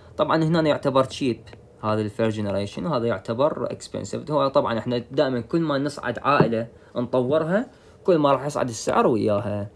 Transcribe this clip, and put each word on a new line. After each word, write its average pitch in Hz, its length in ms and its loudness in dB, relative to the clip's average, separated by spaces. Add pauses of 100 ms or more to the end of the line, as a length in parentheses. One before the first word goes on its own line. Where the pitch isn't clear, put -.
(180)
طبعًا 160 260 2
هنا 160 180 2
يعتبر 135 420 2
تشيب 127 360 -4 (440)
هذا 107 180 0
الفيرست 107 360 -2
جنريشن، 101 480 -4
وهذا 123 220 0
يعتبر 127 640 -2
اكسبنسيف. 107 600 -10
هو 139 160 2
طبعًا 117 320 0
احنا 123 180 -2 (140)
دائمًا 131 300 0
كل 170 180 -2
ما 147 180 0
نصعد 139 420 -4
عائلة 120 480 2 (280)
نطورها، 147 720 0 (340)
كل 180 140 4
ما 143 140 4
راح 143 140 2
يصعد 147 240 -2
السعر 139 380 0
وياها. 104 680 0